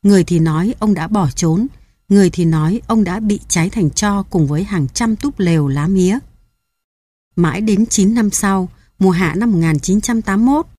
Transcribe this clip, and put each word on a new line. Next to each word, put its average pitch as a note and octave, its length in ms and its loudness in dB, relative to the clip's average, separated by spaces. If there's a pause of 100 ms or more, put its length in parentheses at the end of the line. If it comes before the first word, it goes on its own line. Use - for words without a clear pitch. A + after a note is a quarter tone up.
Người G3 220 4
thì E3+ 140 -2
nói D#3+ 400 0
ông G#3+ 160 0
đã D#3+ 140 -6
bỏ G3+ 220 0
trốn, F3 360 -2 (420)
người G3 220 4
thì F3 140 -2
nói E3 420 0
ông A3 180 0
đã F3+ 160 -6
bị G#3 280 -2
cháy F3+ 220 0
thành F3+ 200 0
tro G3+ 320 -2
cùng E3 240 0
với D3 180 -2
hàng F3+ 240 -4
trăm A3+ 280 -4
túp C#4+ 220 -6
lều E3 300 0
lá C#3+ 180 -2
mía. F#3+ 320 0 (1160)
Mãi E3+ 240 0
đến G#3+ 260 0
chín G#3+ 280 2
năm A3+ 160 0
sau, F#3+ 380 -2 (300)
mùa F#3+ 120 4
hạ F3 240 0
năm A3+ 180 0
một F3 60 2
nghìn D#3+ 220 2
chín G3+ 200 0
trăm A3+ 220 -4
tám G#3+ 240 0
mươi C4+ 80 2
mốt D#4+ 120 -2 (120)